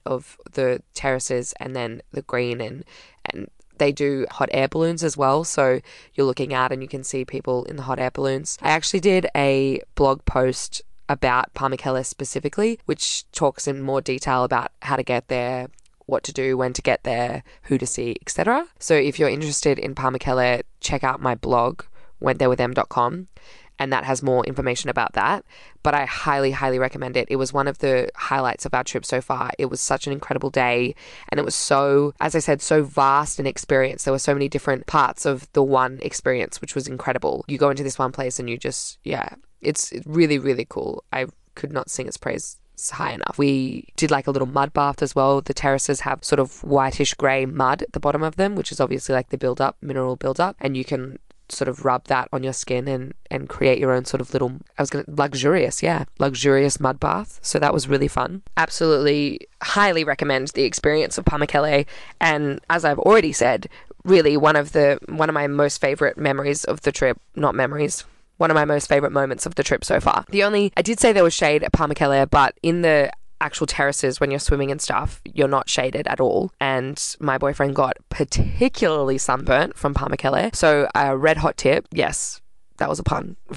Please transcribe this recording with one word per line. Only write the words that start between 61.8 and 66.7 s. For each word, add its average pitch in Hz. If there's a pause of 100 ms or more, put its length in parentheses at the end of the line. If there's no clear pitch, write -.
And 147 (120)
as 165
I've 143
already 190
said, 120 (340)
really 160
one 151
of 147
the, 143 (120)
one 156
of 160
my 147
most 143
favourite 143
memories 143
of 151